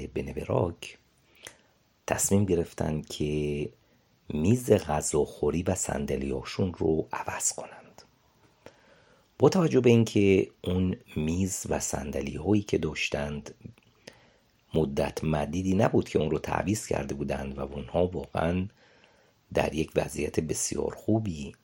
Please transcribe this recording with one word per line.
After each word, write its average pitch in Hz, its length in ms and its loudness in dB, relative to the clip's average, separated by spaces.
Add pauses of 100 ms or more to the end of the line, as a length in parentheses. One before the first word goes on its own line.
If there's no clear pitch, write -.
(140)
بنوراک - 840 -4 (1080)
تصمیم - 380 2
گرفتن 82 580 -2
که 73 680 -4 (600)
میز 113 440 2
غذاخوری 76 920 0
و 92 120 0
صندلیاشون 69 1000 -4
رو 80 380 0
عوض - 400 -4
کنند. - 500 -16 (1400)
با 135 100 8
توجه 151 320 4
به 123 100 8
اینکه 110 580 6 (160)
اون 92 320 0 (200)
میز 85 520 -2
و 78 120 -2
صندلی‌هایی 71 840 -2
که - 160 0
داشتند 73 760 -4 (1200)
مدت 73 500 0
مدیدی 80 500 0
نبود 107 340 4
که - 100 0
اون 78 120 0
رو 76 80 0
تعویض 80 480 -2
کرده - 280 -2
بودند 69 440 -6
و - 20 -8
اونها 73 460 0
واقعاً 90 600 -2 (840)
در 73 200 0
یک 78 220 -2
وضعیت 76 440 0
بسیار - 540 -2
خوبی 90 580 -2 (120)